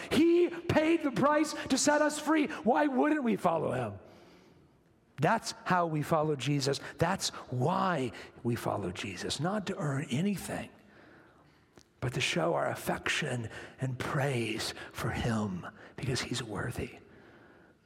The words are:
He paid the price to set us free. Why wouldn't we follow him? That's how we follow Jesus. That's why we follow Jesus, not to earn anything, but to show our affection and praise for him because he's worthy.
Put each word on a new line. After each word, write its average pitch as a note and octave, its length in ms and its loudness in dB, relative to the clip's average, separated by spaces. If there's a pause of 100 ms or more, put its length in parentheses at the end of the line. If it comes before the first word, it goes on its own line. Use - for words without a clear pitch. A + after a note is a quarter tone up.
(100)
He E4+ 380 6
paid D#4 540 2
the C#4 80 0
price D4 440 4 (160)
to C4 80 4
set D4 240 4
us D4 160 2
free. D4+ 280 2 (180)
Why D4+ 220 4
wouldn't C#4+ 380 2
we A3 120 2
follow D#3+ 360 0
him? A2 220 -4 (1300)
That's G3+ 320 0 (120)
how F3+ 200 2
we D#3 160 -2
follow D#3 340 2
Jesus. C#3 460 0 (160)
That's F3+ 320 0 (220)
why D#3 640 0 (300)
we A#2+ 120 0
follow G#2 360 -2
Jesus, F#2+ 480 -6
not F3+ 280 -2
to F#3+ 100 -4
earn D3 320 -2
anything, F3+ 640 -2 (1300)
but B2+ 140 -2
to C#3 80 -2
show E3 320 0
our C#3 160 0
affection B2 800 -4 (320)
and C3 160 -4
praise A#2+ 760 -2 (200)
for - 180 -6
him G#2+ 560 -2 (300)
because B2+ 260 -4
he's A#2+ 200 -6
worthy. G#2+ 500 -6 (920)